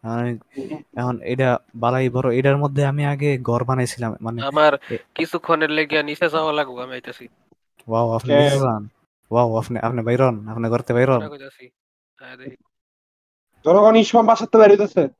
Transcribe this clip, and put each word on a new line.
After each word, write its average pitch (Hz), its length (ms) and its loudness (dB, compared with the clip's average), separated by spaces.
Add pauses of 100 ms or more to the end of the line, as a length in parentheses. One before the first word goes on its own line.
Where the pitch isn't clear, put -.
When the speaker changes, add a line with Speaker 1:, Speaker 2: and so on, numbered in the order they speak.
Speaker 1:
আমি 117 300 -6
Speaker 2:
হুম, - 380 -12
হুম। 311 140 -12 (120)
Speaker 1:
এখন 123 260 -6
এটা 127 380 -2 (160)
বালাই 123 340 -2
বড়, 127 260 -2
এটার 139 220 2
মধ্যে 143 280 -2
আমি 143 200 -2
আগে 143 320 -2
ঘর 120 260 -2
বানাইছিলাম, 123 580 -4
মানে 117 200 -8
Speaker 3:
আমার 143 360 2 (140)
Speaker 1:
এ- 117 60 -6 (180)
Speaker 3:
কিছুক্ষণের 160 540 -2
লেগে 151 340 -2
নিচে 151 260 -4
যাওয়া 156 240 -2
লাগবে, 131 300 -6
আমি 127 100 -14
আইতাছি। 123 340 -16 (600)
Speaker 1:
ওয়াও, 113 240 0
আপনি 117 220 -2
Speaker 2:
কে? 143 60 6
Speaker 1:
নিচে 139 200 4
যান। 113 280 -4 (440)
ওয়াও, 113 260 2
আপনি, 117 220 -6
আপনি 117 240 -4
বাইরন, 120 440 0
আপনি 113 220 -6
ঘরতে 120 240 -2
বাইরন। 127 240 2
Speaker 3:
ওটা 110 120 -6
কইতাছি। 135 400 -20 (500)
হ্যাঁ, 127 180 -20
দেখি। 127 180 -18 (1120)
Speaker 2:
জনগণ 208 300 6
ইসমাম 226 300 4
বাসার 226 260 2
তো 226 80 6
বের 214 120 10
হইতেছে। 202 360 2 (120)